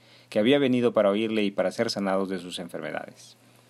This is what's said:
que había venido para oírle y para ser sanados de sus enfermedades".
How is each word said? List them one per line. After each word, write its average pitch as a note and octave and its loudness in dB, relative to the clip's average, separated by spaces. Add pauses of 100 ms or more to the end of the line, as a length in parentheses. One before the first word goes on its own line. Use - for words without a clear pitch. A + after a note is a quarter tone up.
(280)
que - -2
había C3 4
venido B2 2
para G#2 4
oírle G#2+ 0
y G2 0
para F#2 -2
ser A2+ -2
sanados G2 -2
de F#2 -6
sus F2 -12
enfermedades". - -12 (320)